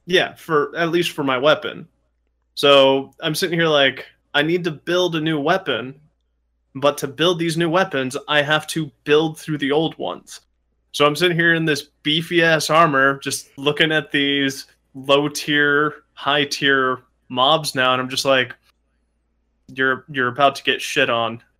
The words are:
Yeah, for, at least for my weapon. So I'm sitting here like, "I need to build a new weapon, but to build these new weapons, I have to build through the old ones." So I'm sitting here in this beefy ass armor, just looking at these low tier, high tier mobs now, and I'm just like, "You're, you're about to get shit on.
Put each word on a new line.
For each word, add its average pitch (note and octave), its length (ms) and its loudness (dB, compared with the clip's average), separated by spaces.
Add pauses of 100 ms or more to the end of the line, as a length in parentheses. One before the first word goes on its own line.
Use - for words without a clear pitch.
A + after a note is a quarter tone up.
Yeah, E3+ 280 0
for, D3 400 -2
at E3 140 0
least E3 220 0
for D3+ 120 -6
my C3 160 0
weapon. C#3+ 480 0 (680)
So C3+ 640 4
I'm D#3+ 140 -4
sitting E3+ 240 -4
here E3 100 2
like, C#3 380 2 (280)
"I C#3+ 80 2
need E3+ 220 -2
to F3 60 -2
build E3+ 440 -2
a D#3+ 60 -2
new D#3 180 -2
weapon, C#3 640 -2 (760)
but C#3+ 240 -2
to D3 80 -6
build D#3+ 320 -2
these E3 180 -4
new E3+ 140 -2
weapons, C#3+ 460 -2 (100)
I D3 160 2
have D3+ 260 -2
to D#3 220 -6 (140)
build D#3 340 2
through D3+ 200 -8
the C#3 120 -4
old D3+ 280 -2
ones." - 420 -12 (540)
So D3 120 2
I'm D3 100 2
sitting F3 220 0
here E3+ 160 4
in E3 100 0
this D3 180 -2 (200)
beefy E3 400 -2
ass D#3+ 260 2
armor, C#3 520 4
just - 360 -8
looking D3 360 0
at D3+ 180 -2
these C#3 560 -2 (280)
low C#3 340 2
tier, D3 760 0 (120)
high C#3+ 300 0
tier C3+ 540 0 (300)
mobs C#3 460 0
now, B2+ 180 2
and B2+ 100 0
I'm B2+ 80 -6
just C3 140 -6
like, C3 300 0 (1200)
"You're, C3 380 -2
you're C3 180 -2
about C3+ 280 2
to - 60 -14
get - 200 -2
shit C3+ 280 0
on. A#2 320 -4 (180)